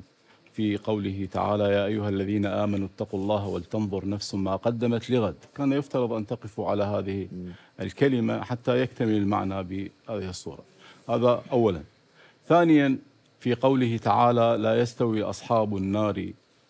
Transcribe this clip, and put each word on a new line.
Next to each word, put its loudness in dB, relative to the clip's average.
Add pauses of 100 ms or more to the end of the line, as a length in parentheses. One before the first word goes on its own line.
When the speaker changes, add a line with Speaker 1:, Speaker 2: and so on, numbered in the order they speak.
(540)
Speaker 1:
في 0
قوله -4
تعالى: 0
"يا 2
أيها -2
الذين 0
آمنوا -2
اتقوا -6
الله -2
ولتنظر -4
نفس -6
ما -2
قدمت -2
لغد". 0 (200)
كان 0
يفترض -2
أن -4
تقفوا -6
على 2
هذه -2
Speaker 2:
مم. -10 (300)
Speaker 1:
الكلمة 0
حتى -2
يكتمل 0
المعنى 0
بهذه -8
الصورة. -12 (460)
هذا 4 (100)
أولًا. 2 (680)
ثانيًا، 6 (420)
في 0
قوله 2
تعالى: 4
"لا 2
يستوي 0
أصحاب 0
النار -2 (380)